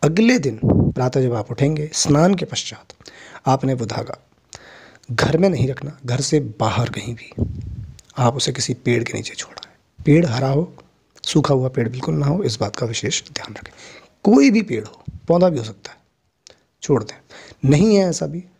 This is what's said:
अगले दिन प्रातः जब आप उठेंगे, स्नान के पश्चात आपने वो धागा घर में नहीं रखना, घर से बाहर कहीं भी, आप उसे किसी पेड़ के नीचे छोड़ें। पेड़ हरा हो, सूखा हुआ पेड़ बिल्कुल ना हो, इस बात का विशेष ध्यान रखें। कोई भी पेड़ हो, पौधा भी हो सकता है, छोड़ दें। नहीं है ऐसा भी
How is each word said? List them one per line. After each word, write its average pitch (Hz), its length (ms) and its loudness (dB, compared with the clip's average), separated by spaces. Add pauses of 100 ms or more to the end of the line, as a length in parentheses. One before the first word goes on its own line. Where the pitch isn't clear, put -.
अगले 220 360 4
दिन 127 240 -4
प्रातः - 580 2
जब 123 140 0
आप 107 160 -6
उठेंगे, 151 440 -2
स्नान 160 400 4
के 170 100 -4
पश्चात - 480 -12 (540)
आपने 135 260 2
वो 123 120 -4
धागा - 320 -8 (920)
घर 135 280 0
में 185 120 4
नहीं 131 180 0
रखना, 139 380 -8
घर 123 160 -4
से 151 180 0 (200)
बाहर 110 300 -2
कहीं - 260 -10
भी, - 140 -20 (880)
आप 127 180 2
उसे 139 160 -4
किसी 131 240 -6
पेड़ 120 280 -2
के - 100 -10
नीचे - 220 -10
छोड़ें। - 340 -16 (300)
पेड़ 156 260 4
हरा 127 220 -2
हो, 147 240 -2 (520)
सूखा 143 300 2
हुआ 131 160 0
पेड़ 120 200 -2
बिल्कुल 127 260 -6
ना 147 100 0
हो, 160 180 0
इस 117 160 -2
बात - 160 -6
का 127 100 -4
विशेष 117 400 -6
ध्यान - 280 -14
रखें। - 180 -18 (540)
कोई 269 260 8
भी 220 120 4
पेड़ 113 200 -4
हो, - 200 -20 (240)
पौधा 175 220 6
भी 156 80 -2
हो 117 60 -4
सकता - 280 -14
है, - 60 -20 (840)
छोड़ 123 200 2
दें। - 120 -16 (500)
नहीं 170 300 6
है 190 140 4
ऐसा 160 180 -4
भी 165 160 -10 (160)